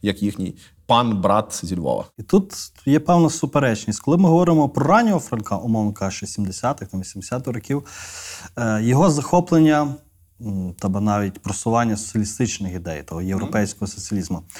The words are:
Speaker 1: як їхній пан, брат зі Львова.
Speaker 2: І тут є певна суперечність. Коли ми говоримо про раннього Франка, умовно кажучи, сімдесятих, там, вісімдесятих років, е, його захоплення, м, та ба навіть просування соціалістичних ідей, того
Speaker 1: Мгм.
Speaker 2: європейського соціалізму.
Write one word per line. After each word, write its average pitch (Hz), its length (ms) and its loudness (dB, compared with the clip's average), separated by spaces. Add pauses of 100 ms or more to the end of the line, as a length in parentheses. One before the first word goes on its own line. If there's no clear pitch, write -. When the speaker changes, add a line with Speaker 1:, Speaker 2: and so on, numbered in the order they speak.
Speaker 1:
як 101 220 -2
їхній 98 320 -4 (300)
пан, 117 360 2
брат 104 420 0
зі 90 120 -4
Львова. 64 300 -2 (120)
Speaker 2:
І 107 60 -14
тут 190 300 2 (320)
є 143 140 4
певна 170 300 4
суперечність. 127 720 -2
Коли 156 180 2
ми 185 120 6
говоримо 165 400 4
про 139 180 -2
раннього 208 320 4
Франка, 110 380 -6
умовно 107 360 0
кажучи, 98 340 -6
сімдесятих, 104 600 -6
там, 95 120 -8
вісімдесятих 123 540 -8
років, 135 300 -4 (760)
е, 110 260 0
його 135 260 4
захоплення, 156 760 4 (540)
м, 95 380 -6
та 98 100 -2
ба 101 120 -2
навіть 104 380 0
просування 117 580 -2
соціалістичних 104 760 -4
ідей, 82 280 -8
того 82 180 -8
Speaker 1:
Мгм. 92 80 -4
Speaker 2:
європейського 101 640 -2
соціалізму. 95 500 -6 (180)